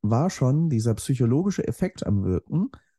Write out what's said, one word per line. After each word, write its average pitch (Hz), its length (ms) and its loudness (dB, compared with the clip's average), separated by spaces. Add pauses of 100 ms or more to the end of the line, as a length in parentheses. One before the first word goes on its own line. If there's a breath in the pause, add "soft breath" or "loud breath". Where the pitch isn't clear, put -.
war 120 260 2
schon 151 400 2
dieser 117 260 2
psychologische 131 720 0
Effekt - 400 -4
am 101 180 0
Wirken, 143 460 -2 (280 loud breath)